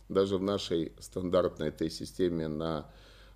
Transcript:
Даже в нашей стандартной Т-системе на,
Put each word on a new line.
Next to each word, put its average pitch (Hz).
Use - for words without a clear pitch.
Даже 98
в 90
нашей 95
стандартной 87
Т-системе 82
на, 78